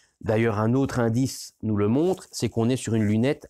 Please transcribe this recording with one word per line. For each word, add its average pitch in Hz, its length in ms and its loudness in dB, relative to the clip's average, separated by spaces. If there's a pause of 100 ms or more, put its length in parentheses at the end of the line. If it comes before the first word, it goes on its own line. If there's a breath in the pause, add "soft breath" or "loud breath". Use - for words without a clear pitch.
(200 loud breath)
D'ailleurs, 110 380 0
un 110 160 2
autre 135 240 0
indice 120 640 -2
nous 110 140 -2
le 101 120 2
montre, 170 440 0
c'est - 180 -4
qu'on 113 180 0
est 127 80 0
sur 110 180 -4
une 110 100 2
lunette 113 460 0